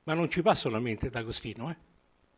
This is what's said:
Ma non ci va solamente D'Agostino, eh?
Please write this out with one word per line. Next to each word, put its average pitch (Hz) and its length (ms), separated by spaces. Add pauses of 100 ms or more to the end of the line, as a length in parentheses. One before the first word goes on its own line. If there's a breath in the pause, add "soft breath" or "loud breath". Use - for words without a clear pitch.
Ma 156 100
non 165 160
ci 185 100
va 180 140
solamente 120 560
D'Agostino, 117 600
eh? 165 60 (600)